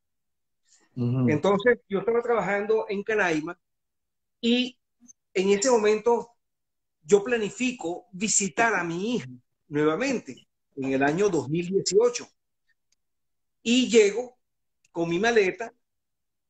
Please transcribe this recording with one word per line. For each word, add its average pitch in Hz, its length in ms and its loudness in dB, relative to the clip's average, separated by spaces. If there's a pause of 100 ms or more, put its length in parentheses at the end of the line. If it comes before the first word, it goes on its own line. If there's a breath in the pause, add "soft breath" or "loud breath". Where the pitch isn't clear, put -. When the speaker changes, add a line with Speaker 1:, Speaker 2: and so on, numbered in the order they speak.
(960)
Speaker 1:
Ujú. 123 300 0
Speaker 2:
Entonces, 196 520 2 (100)
yo 190 120 -4
estaba 233 220 0
trabajando 214 680 -2
en 202 140 -6
Canaima 175 560 -2 (840)
y 247 380 -2 (560)
en 190 160 0
ese 202 200 2
momento 214 640 2 (720)
yo 196 200 4
planifico 240 880 -4
visitar 202 640 0
a 175 100 -2
mi 185 320 -4
hija 131 120 -8 (400)
nuevamente 156 800 -2 (280)
en 135 160 -4
el 135 100 0
año 165 280 2
dos 135 200 -2
mil 175 200 -2
dieciocho. 196 580 0 (1300)
Y 240 260 2
llego 214 480 2 (560)
con 170 160 -4
mi 170 120 -2
maleta 233 520 0 (760)